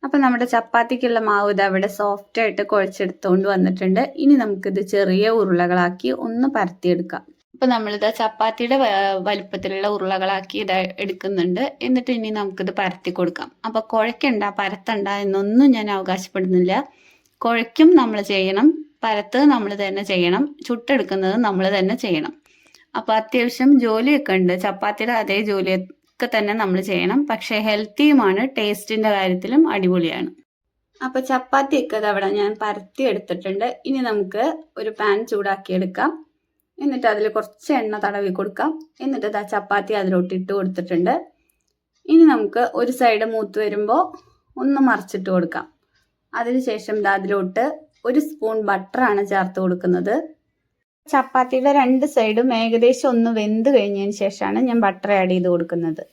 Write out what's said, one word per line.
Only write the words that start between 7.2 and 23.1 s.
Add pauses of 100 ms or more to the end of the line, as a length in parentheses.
അപ്പൊ
നമ്മളിത്
ചപ്പാത്തിയുടെ
വ-, (320)
വലിപ്പത്തിലുള്ള
ഉരുളകളാക്കി
ഇത് (240)
എടുക്കുന്നുണ്ട്. (180)
എന്നിട്ട്
ഇനി
നമുക്കിത്
പരത്തി
കൊടുക്കാം. (140)
അപ്പൊ (100)
കുഴക്കണ്ട,
പരത്തണ്ട (100)
എന്നൊന്നും
ഞാൻ
അവകാശപ്പെടുന്നില്ല. (680)
കുഴക്കും
നമ്മൾ
ചെയ്യണം, (320)
പരത്തുക
നമ്മൾ
തന്നെ
ചെയ്യണം, (200)
ചുട്ടെടുക്കുന്നത്
നമ്മൾ
തന്നെ
ചെയ്യണം. (640)
അപ്പൊ